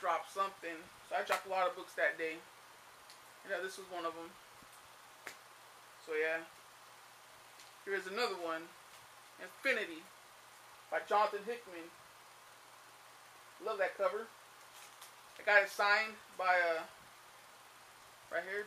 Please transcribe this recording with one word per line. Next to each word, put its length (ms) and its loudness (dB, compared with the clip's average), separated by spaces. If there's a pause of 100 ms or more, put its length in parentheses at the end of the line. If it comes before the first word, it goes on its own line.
drop 300 2
something." 520 -4 (260)
So 80 -2
I 60 2
dropped 240 0
a 40 -10
lot 180 4
of 80 -2
books 180 -10
that 220 2
day. 220 -2 (1080)
You 60 -12
know, 120 0
this 140 -6
was 120 -12
one 180 -6
of 100 -2
'em. 160 -12 (1700)
So 80 -2
yeah. 260 2 (1400)
Here's 220 0
another 300 0
one. 320 -4 (720)
Infinity 640 -2 (880)
by 100 2
Jonathan 440 4
Hickman. 460 -8 (1700)
Love 180 -2
that 180 4
cover. 300 2 (1120)
I 40 -14
got 200 10
it 80 0
signed 460 4 (220)
by, 220 6
uh, 220 2 (1500)
right 140 -2
here, 220 -4